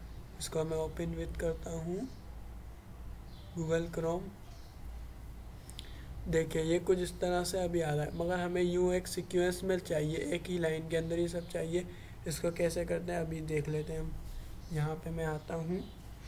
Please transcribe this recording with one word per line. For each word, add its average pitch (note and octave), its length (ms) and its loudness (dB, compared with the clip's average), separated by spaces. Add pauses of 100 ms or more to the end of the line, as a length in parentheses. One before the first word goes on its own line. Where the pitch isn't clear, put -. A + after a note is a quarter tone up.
(400)
इसको - 240 0
मैं D#3+ 160 0
open E3 380 -2
with E3 220 -4
करता E3 340 -2
हूँ F3 340 -2 (1500)
Google E3 380 2
Chrome। E3 380 0 (2000)
देखिए D#3+ 360 4
ये E3 180 6
कुछ F3+ 180 6
इस F3 200 0
तरह F3+ 240 4
से F3+ 160 0
अभी F3 220 4
आ D#3 80 2
रहा D3 160 4
है, - 120 -4
मगर F3 220 2
हमें F3+ 240 2
यूं F3+ 300 6
एक F3+ 140 2
sequence F3+ 560 2
में F#3+ 160 4
चाहिए, D#3 380 2
एक E3+ 300 0
ही F3+ 120 2
line D#3+ 300 2
के E3 80 4
अंदर E3 220 2
ये F3 80 4
सब E3+ 220 -2
चाहिए। E3+ 360 2 (420)
इसको E3+ 260 2
कैसे E3+ 320 2
करते F3 260 0
हैं F3 80 2
अभी D#3+ 240 0
देख D3+ 260 2
लेते D#3 240 0
हैं D#3 60 -2
हम। G#2+ 120 -2 (600)
यहाँ D#3 220 2
पे D#3+ 160 -4
मैं E3 140 0
आता D#3 300 0
हूँ, E3 240 0 (480)